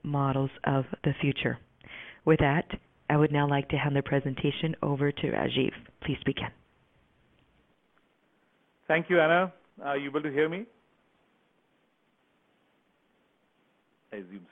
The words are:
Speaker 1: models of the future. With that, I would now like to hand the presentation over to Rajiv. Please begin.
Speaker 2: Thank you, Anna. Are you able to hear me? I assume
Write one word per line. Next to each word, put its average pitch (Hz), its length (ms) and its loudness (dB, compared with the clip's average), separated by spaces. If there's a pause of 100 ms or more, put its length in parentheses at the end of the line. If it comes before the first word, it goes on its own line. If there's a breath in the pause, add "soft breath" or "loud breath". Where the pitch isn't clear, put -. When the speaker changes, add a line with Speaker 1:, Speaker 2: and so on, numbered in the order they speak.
Speaker 1:
models 139 460 0 (160)
of 135 180 2 (220)
the 143 160 2
future. - 360 -2 (680 loud breath)
With 160 140 4
that, 147 260 2 (440)
I 147 60 2
would 147 160 4
now 143 160 2
like 139 220 0
to 151 80 0
hand 139 180 0
the 139 60 2
presentation 139 800 -2
over 143 280 0
to - 160 -4
Rajiv. - 440 0 (320)
Please 139 220 -4
begin. - 240 -4 (2500)
Speaker 2:
Thank 165 220 0
you, 175 120 6
Anna. 175 320 4 (280)
Are 139 160 -4
you 143 120 -4
able 151 140 -2
to 151 80 -4
hear 151 180 2
me? 190 160 -6 (3500)
I 107 60 -12
assume 92 340 -16